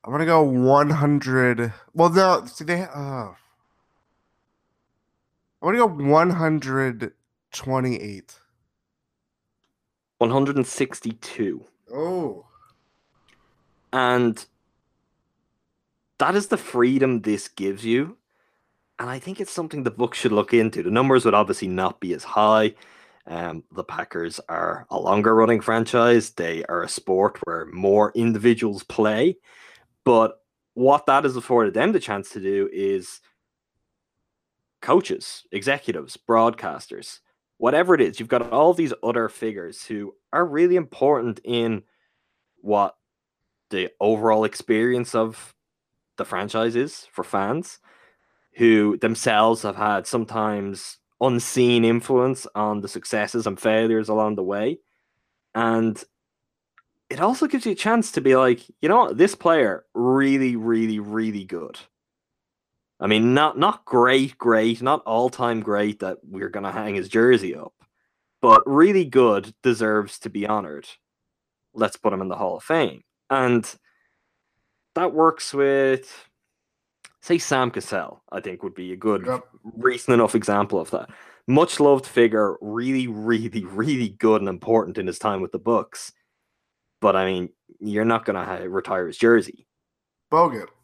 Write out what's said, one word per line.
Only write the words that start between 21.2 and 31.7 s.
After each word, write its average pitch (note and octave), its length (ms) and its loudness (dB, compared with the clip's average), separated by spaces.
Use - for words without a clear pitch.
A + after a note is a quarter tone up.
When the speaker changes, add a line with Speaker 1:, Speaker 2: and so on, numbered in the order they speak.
Speaker 2:
would A2 100 4
obviously G2+ 360 0
not F#2 320 -4
be F2 100 -6
as D2 140 -8
high. G#2+ 500 2
Um, E2+ 460 -10
the E2+ 140 -10
Packers E2+ 640 -10
are E2+ 400 -6
a F2+ 100 -6
longer G#2 340 2
running A2+ 280 4
franchise. A#2 680 2
They E2 340 -6
are F2 180 -6
a F2 60 -10
sport G2 560 -2
where E2 220 -8
more G2 480 2
individuals A2+ 680 0
play. A2+ 540 0
But A2+ 360 4
what C3+ 320 2
that C#3+ 180 4
has C3 140 -2
afforded A2+ 360 0